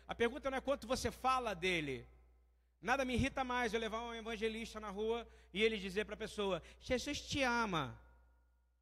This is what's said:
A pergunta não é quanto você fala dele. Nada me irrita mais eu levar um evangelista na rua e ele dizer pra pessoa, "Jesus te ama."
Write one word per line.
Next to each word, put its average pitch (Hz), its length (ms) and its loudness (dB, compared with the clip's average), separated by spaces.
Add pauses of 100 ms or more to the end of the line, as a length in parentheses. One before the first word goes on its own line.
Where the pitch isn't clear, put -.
A - 80 -6
pergunta 247 340 0
não 262 80 0
é - 40 0
quanto 262 260 0
você 240 240 0
fala 254 420 2
dele. 156 540 0 (720)
Nada 254 240 2
me 254 120 0
irrita 269 280 2
mais 247 300 0
eu 226 60 2
levar 226 240 -2
um 233 100 -8
evangelista 220 680 -4
na 214 120 -8
rua 220 360 -2 (240)
e 202 120 4
ele 220 160 4
dizer 190 260 -2
pra 208 100 -8
pessoa, 196 460 -2 (180)
"Jesus 254 420 0
te 285 200 0
ama." 196 580 2 (840)